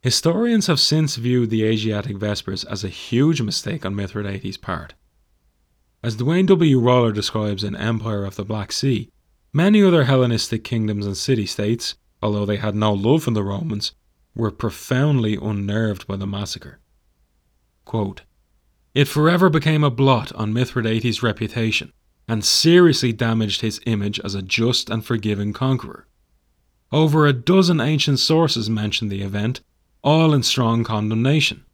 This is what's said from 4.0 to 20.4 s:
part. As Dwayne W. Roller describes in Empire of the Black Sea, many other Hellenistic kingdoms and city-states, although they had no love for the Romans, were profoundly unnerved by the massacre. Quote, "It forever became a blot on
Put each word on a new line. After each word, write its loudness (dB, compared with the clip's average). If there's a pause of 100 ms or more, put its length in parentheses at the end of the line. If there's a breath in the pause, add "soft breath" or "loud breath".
part. -10 (1080)
As -4
Dwayne 2
W. 6
Roller 4
describes -4
in -6
Empire -4
of -10
the -8
Black -6
Sea, -2 (440)
many 4
other 6
Hellenistic 2
kingdoms -2
and -4
city-states, -2 (260)
although -2
they -2
had -4
no 0
love 2
for -4
the -2
Romans, -6 (420)
were -2
profoundly -2
unnerved -4
by -6
the -6
massacre. -10 (1040)
Quote, -6 (720)
"It 2
forever 4
became 2
a 4
blot 2
on -4